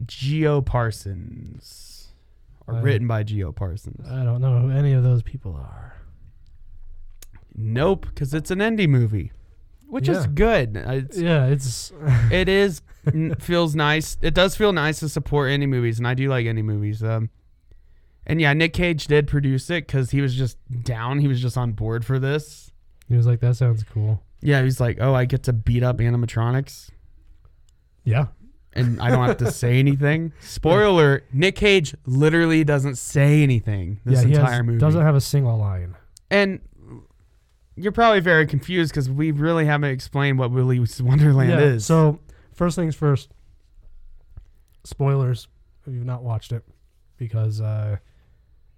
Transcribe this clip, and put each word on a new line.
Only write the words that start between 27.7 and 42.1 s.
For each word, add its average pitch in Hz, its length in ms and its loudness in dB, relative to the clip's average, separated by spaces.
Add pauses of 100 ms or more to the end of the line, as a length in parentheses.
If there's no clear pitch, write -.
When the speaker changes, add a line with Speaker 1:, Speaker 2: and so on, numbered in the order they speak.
Speaker 2:
Yeah. 123 240 0 (460)
Speaker 1:
And 120 280 -2
I 120 80 2
don't 127 160 4
have 123 120 2
to 120 140 0
say 123 260 0
Speaker 2:
<laughs> - 0 -
Speaker 1:
anything. 143 640 0
Spoiler 185 440 2
alert, 156 500 4
Nick 185 220 2
Cage 196 380 2 (120)
literally 160 580 2
doesn't 143 320 0
say 147 460 2
anything 104 640 0
this 127 160 4
Speaker 2:
Yeah, 117 60 6
he 143 60 4
Speaker 1:
entire 135 220 4
Speaker 2:
has, 120 80 0
Speaker 1:
movie. 117 140 0
Speaker 2:
doesn't 156 240 4
have 151 120 4
a 139 60 4
single 127 380 0
line. 92 360 -4 (360)
Speaker 1:
And 196 300 0 (1160)
you're 190 160 -4
probably 220 280 4
very 160 260 4
confused 160 460 -2
'cause 135 160 -2
we 147 220 -2
really 156 340 0
haven't 147 260 0
explained 135 480 -2
what 127 120 0
Willy's 127 520 0
Wonderland 135 480 4
Speaker 2:
Yeah, - 100 4
Speaker 1:
is. 123 260 2
Speaker 2:
so, 160 340 4 (320)